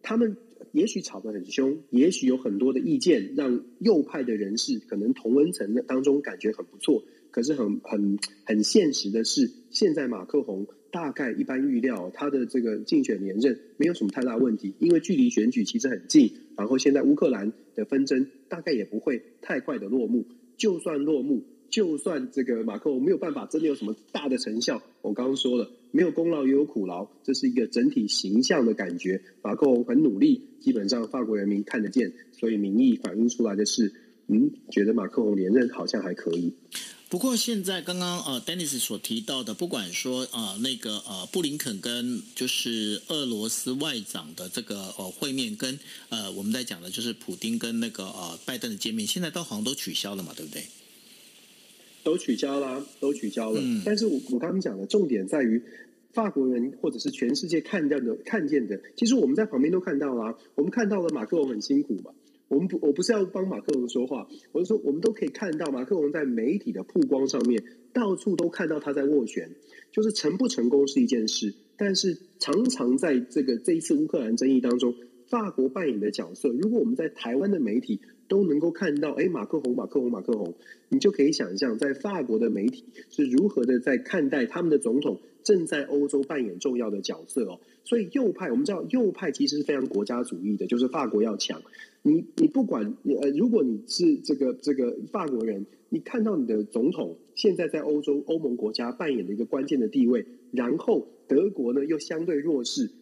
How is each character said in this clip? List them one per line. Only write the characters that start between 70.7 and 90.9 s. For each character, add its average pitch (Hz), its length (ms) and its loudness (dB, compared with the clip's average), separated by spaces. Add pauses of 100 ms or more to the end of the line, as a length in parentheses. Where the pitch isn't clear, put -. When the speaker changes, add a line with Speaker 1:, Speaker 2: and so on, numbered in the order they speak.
Speaker 1:
是 139 140 2
一 120 40 6
件 113 220 0
事， 104 260 -4 (220)
但 202 180 0
是 180 240 0 (220)
常 208 300 2
常 127 280 2
在 143 220 2
这 131 240 -2
个， 127 140 0
这 175 160 0
一 165 80 0
次 165 140 0
乌 151 120 2
克 - 120 -2
兰 113 180 0
争 131 120 2
议 131 120 6
当 123 180 2
中， 123 160 2 (320)
法 110 240 -2
国 131 160 0
扮 147 220 -2
演 110 100 -2
的 104 100 0
角 92 260 -6
色， - 120 -2
如 135 220 2
果 233 100 2
我 143 60 2
们 117 100 0
在 160 140 -2
台 117 260 -6
湾 190 160 2
的 180 80 2
媒 117 220 0
体 107 180 -4 (300)
都 196 160 4
能 147 140 2
够 165 120 2
看 165 300 -2
到， 151 100 -2
诶， 143 160 0
马 156 160 -2
克 156 160 -4
宏， 123 160 0
马 120 100 -4
克 139 140 -2
宏， 123 100 0
马 107 120 -4
克 120 100 -2
宏， 95 240 -2 (320)
你 135 120 2
就 196 120 6
可 147 120 2
以 151 100 4
想 - 240 -4
象 117 200 -2
在 139 160 -2
法 185 300 -4
国 127 160 0
的 117 100 2
媒 - 180 0
体 - 180 -4 (240)
是 147 160 0
如 135 240 4
何 127 160 0
的 123 160 2
在 131 160 2
看 143 320 0
待 135 160 2
他 175 160 -6
们 170 100 2
的 143 80 6
总 120 220 2
统 120 180 -2 (240)
正 185 220 4
在 147 180 -2
欧 143 240 0
洲 139 160 0
扮 135 220 -2
演 90 140 -8
重 127 180 -2
要 117 120 -2
的 101 120 -4
角 - 260 -8
色 123 160 -2
哦。 90 160 -8 (240)
所 233 160 2
以 196 140 -2
右 254 180 2
派， 170 200 -4
我 117 40 0
们 262 80 2
知 240 80 0
道 165 180 -4
右 233 220 2
派 175 220 -4
其 - 140 0
实 147 100 -2
是 147 60 -2
非 147 100 0
常 131 140 0
国 104 180 -2
家 123 180 -2
主 90 220 -6
义 104 100 0
的， 98 120 -4
就 120 100 0
是 127 100 2
法 131 200 -2